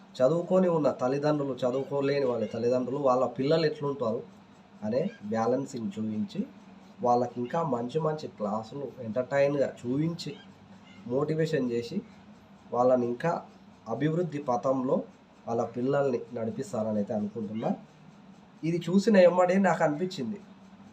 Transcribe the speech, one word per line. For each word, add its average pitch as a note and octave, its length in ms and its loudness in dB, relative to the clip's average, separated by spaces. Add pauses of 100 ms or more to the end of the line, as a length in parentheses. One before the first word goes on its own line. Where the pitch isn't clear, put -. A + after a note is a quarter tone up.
(180)
చదువుకొని F3 500 4
ఉన్న D3+ 220 2
తల్లిదండ్రులు, C#3+ 640 0
చదువుకోలేని C3+ 760 0
వాళ్ళ A2+ 120 -2 (100)
తల్లిదండ్రులు, B2 540 0
వాళ్ళ B2+ 160 4 (140)
పిల్లలు D#3 280 2
ఎట్లుంటారు C3+ 560 -2 (600)
అనే A2+ 200 0 (220)
బ్యాలెన్సింగ్ A2+ 760 -2
చూపించి, G#2+ 420 -4 (640)
వాళ్ళకి A#2+ 400 2
ఇంకా E3 200 -2
మంచి B2 380 -2
మంచి D#3 280 -2
క్లాసులు A2+ 580 -6 (200)
ఎంటర్టైన్గా C#3 640 0 (120)
చూపించి, D3+ 520 -2 (760)
మోటివేషన్ D3 680 0
చేసి, D3+ 300 -4 (680)
వాళ్ళని B2 340 4
ఇంకా A#2+ 260 -2 (560)
అభివృద్ధి D3 540 -2
పథంలో C3 540 0 (500)
వాళ్ళ A#2 180 -2
పిల్లల్ని C3 560 0 (140)
నడిపిస్తారని A2 640 -4
అయితే G#2 180 -2
అనుకుంటున్నా. G#2+ 560 -4 (960)
ఇది E3+ 220 0
చూసిన G3 300 4
ఎమ్మడే F3+ 420 8
నాకు E3+ 260 4
అనిపించింది, D3 540 -2 (540)